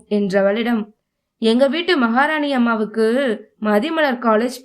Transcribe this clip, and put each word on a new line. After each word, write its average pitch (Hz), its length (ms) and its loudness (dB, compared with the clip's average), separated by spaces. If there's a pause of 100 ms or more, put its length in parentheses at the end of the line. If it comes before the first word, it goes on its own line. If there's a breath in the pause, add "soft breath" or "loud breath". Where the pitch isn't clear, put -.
என்றவளிடம், 208 720 0 (600)
"எங்க 233 260 4
வீட்டு 349 300 -2
மகாராணி 285 560 0
அம்மாவுக்கு 220 520 0 (540)
மதிமலர் 247 600 0
காலேஜ் 233 460 0